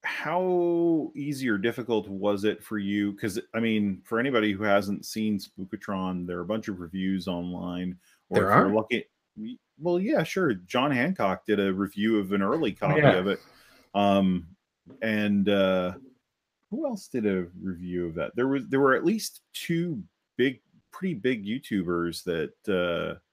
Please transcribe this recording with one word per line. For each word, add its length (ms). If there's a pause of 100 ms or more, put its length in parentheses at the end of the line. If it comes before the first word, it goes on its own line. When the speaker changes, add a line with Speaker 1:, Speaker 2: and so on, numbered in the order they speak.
Speaker 1:
how 1120
easy 320
or 100
difficult 500
was 360
it 180
for 160
you? 360
'Cause, 260 (140)
I 60
mean, 440
for 160
anybody 320
who 100
hasn't 420
seen 340
Spookatron, 880
there 120
are 40
a 40
bunch 220
of 120
reviews 460
online. 720 (300)
Or 120
Speaker 2:
There 100
Speaker 1:
if 40
you're 140
Speaker 2:
are? 60
Speaker 1:
lucky, 300 (320)
y-, 220 (200)
well, 200
yeah, 240
sure. 320
John 360
Hancock 540
did 160
a 120
review 460
of 140
an 100
early 380
Speaker 2:
Oh, 60
Speaker 1:
copy 140
Speaker 2:
yeah. 120
Speaker 1:
of 140
it. 140 (540)
Um, 520 (560)
and, 460
uh, 460 (760)
who 160
else 220
did 180
a 200 (160)
review 440
of 80
that? 220
There 120
was, 200
there 120
were 140
at 100
least 380 (120)
two 480 (340)
big, 240 (320)
pretty 220
big 300
YouTubers 800
that 920 (140)